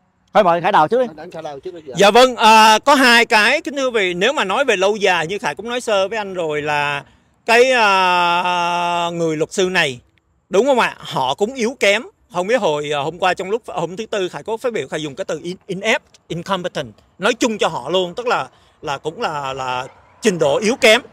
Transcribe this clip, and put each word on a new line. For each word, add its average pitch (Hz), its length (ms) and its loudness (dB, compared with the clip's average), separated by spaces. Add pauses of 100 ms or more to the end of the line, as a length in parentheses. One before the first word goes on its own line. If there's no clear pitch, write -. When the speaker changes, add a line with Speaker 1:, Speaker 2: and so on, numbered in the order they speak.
(340)
Speaker 1:
Thôi 208 100 6
mời 175 160 2
Khải 185 120 0
Đào 156 160 6
trước 247 120 0
đi. 247 60 0 (100)
Speaker 2:
Anh 160 140 -16
Khải 165 120 -14
Đào 147 180 -12
trước - 140 -14
đi, - 120 -16
dạ. 120 120 -14
Speaker 3:
Dạ 196 120 6
vâng, 247 260 4
à, 220 420 6
có 277 160 4
hai 240 320 6
cái, 233 340 2
kính 294 160 -10
thưa 269 100 -2
quý 254 80 -2
vị. 185 200 0
Nếu 202 180 0
mà 269 120 -2
nói 214 200 -2
về 226 120 2
lâu 196 200 0
dài, 180 300 2
như 196 120 -8
Khải 151 160 -4
cũng 208 140 -12
nói 247 120 -6
sơ 196 280 0
với 226 100 -6
anh 196 160 -8
rồi 156 280 -4
là 147 400 -2 (440)
cái, 247 260 4
à, 175 1400 0
người 165 240 -2
luật 156 160 -4
sư 185 180 0
này, 151 300 -2 (480)
đúng 214 180 2
không 262 140 2
ạ? 165 180 -2
Họ 139 360 -4
cũng 214 200 -4
yếu 254 260 -4
kém. 208 220 2 (300)
Không 185 140 -4
biết 240 140 0
hồi, 147 340 -2
à, 143 60 -2
hôm 160 180 -6
qua 180 160 0
trong 185 160 -6
lúc, 226 160 -4
hôm 165 300 -6
thứ 220 100 -8
Tư 190 220 -4
Khải 147 140 -12
có 220 140 -6
phát 240 160 -6
biểu, 151 160 -6
Khải 160 140 -8
dùng 143 120 -10
cái - 100 -10
từ 160 180 -6
in-, 175 140 -10 (100)
inept, 208 360 -4 (260)
incompetent. 175 640 -8 (260)
Nói 220 160 0
chung 220 240 -2
cho 208 100 0
họ 139 220 -8
luôn, 180 240 -2
tức 240 120 -10
là, 165 200 0 (360)
là 139 160 -6
cũng 156 220 -10
là, 143 320 -6
là 131 340 -6 (360)
trình 185 160 0
độ 156 200 2
yếu 220 220 0
kém, 226 200 6 (120)